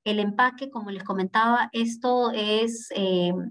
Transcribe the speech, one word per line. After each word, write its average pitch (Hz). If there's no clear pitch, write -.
El 208
empaque, 247
como 208
les 190
comentaba, 220
esto 233
es, 220
eh, 180